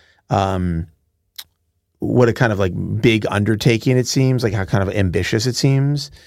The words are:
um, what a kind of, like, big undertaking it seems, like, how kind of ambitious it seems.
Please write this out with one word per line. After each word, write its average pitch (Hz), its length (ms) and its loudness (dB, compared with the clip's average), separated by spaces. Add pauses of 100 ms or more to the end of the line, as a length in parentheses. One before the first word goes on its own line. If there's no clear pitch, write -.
(280)
um, 90 580 -2 (1120)
what 120 300 2
a 113 40 2
kind 113 200 0
of, 95 60 -2
like, 95 140 0 (280)
big 110 280 2
undertaking 110 680 0
it 127 100 0
seems, 131 380 0
like, 104 80 0
how 98 120 -2
kind 98 220 0
of 98 80 -4
ambitious 101 520 0
it 120 100 -2
seems. 139 540 0 (160)